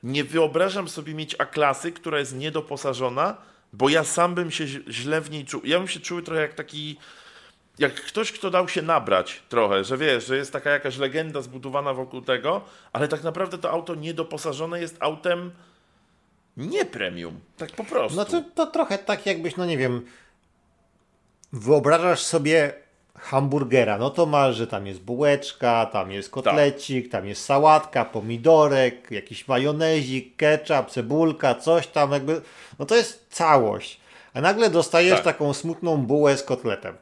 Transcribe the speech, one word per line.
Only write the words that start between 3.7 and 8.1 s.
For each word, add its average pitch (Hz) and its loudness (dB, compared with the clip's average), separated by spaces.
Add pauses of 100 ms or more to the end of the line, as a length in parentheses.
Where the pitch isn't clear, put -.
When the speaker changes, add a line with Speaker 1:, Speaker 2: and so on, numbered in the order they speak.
Speaker 1:
bo 123 2
ja 156 4
sam 175 0
bym 175 -4
się 151 -6
ź-, 135 -10
źle 131 -4
w 151 -12
niej 151 -10
czuł. 127 -8
Ja 156 2
bym 185 -4
się 170 -8
czuł 175 -8
trochę 165 -4
jak 151 -4
taki, 151 -12 (840)
jak 135 0
ktoś, - -6